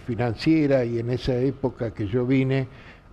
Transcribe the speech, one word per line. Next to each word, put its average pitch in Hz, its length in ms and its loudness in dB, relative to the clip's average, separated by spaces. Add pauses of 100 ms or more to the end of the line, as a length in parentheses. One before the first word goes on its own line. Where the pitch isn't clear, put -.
financiera 131 800 2
y 117 140 -2
en 120 120 -4
esa 123 240 -2
época 127 580 -2
que 107 140 -4
yo 123 180 0
vine 131 420 2 (460)